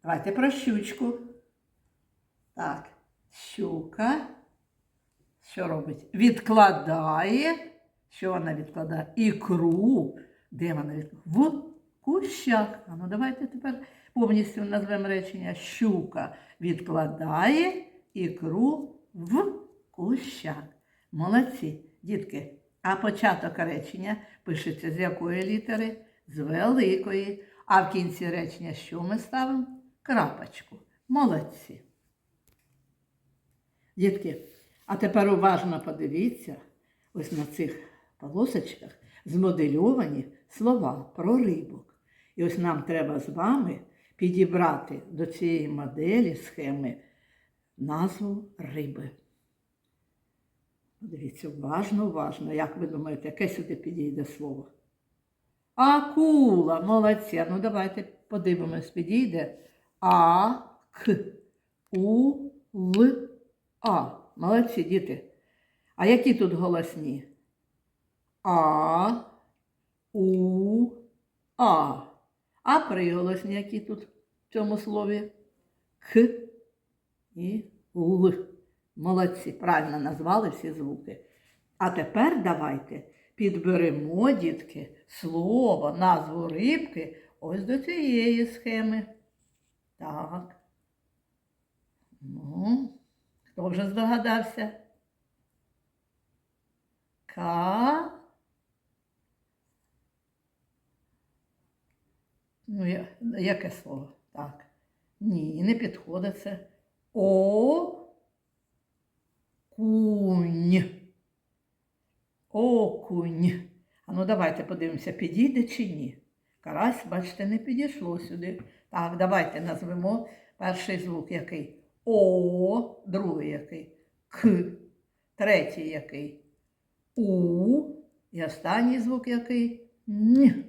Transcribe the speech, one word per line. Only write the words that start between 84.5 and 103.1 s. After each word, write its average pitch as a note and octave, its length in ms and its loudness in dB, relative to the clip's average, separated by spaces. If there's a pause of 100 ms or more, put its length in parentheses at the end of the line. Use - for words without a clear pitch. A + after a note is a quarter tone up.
слово, F3 840 0
назву E3+ 560 2
рибки F3 720 -2 (220)
ось F3+ 240 -6
до B3 140 -2
цієї A#3+ 680 2
схеми. A3 640 -4 (880)
Так. D#3+ 640 -10 (1600)
Ну, E3 720 -2 (500)
хто F#3 260 -8
вже G3 200 -2
здогадався? A3 920 -2 (2500)
Ка... G3 840 0 (4000)
Ну, G3 180 -4
я-, F3+ 220 -2 (320)